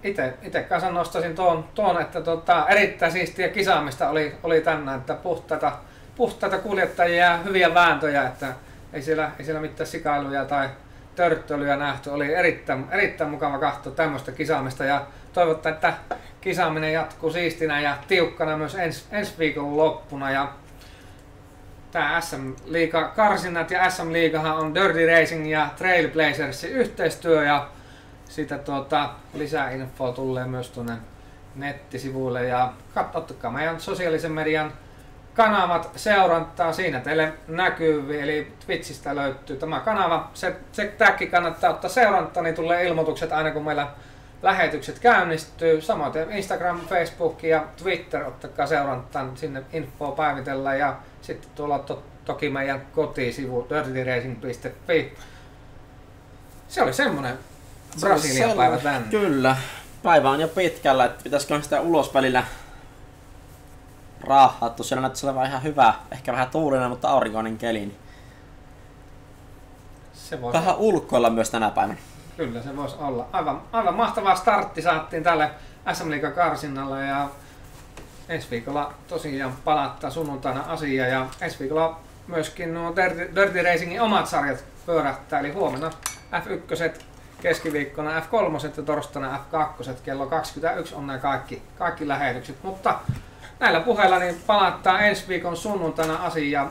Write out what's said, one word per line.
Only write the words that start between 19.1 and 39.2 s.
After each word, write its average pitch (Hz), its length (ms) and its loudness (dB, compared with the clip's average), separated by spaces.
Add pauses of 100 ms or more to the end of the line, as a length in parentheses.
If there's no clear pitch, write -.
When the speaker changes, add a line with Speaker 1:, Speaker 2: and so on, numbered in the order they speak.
Speaker 1:
ensi 208 260 -4
viikon 147 380 -2
loppuna. 143 540 0
Ja 139 220 -2 (1400)
tää 160 300 0
S - 120 -8
M-liiga-karsinnat 165 1400 0
ja 180 200 4
S - 140 -6
M-liigahan 160 520 2
on 156 180 -2
Dirty 165 320 4
Racing 160 440 4
ja 151 260 2
Trailblazersin 151 960 0
yhteistyö 165 720 2
ja 143 240 2 (600)
siitä 143 300 -6
tuota, 139 520 -2 (240)
lisäinfoa 131 760 -4
tulee 127 340 -4
myös 127 240 -6
tuonne 117 260 -8 (580)
nettisivuille 131 920 -6
ja 123 260 2 (220)
kat-, - 220 -4
ottakaa - 340 -8
meidän 160 300 -4
sosiaalisen 165 520 -2
median 156 400 -2 (640)
kanavat 185 600 4
seurantaa, 170 760 4
siinä 160 280 -2
teille 156 320 0 (140)
näkyy, 160 760 0
eli 151 300 -2 (140)
Twitchistä 156 500 -6
löytyy 139 400 -4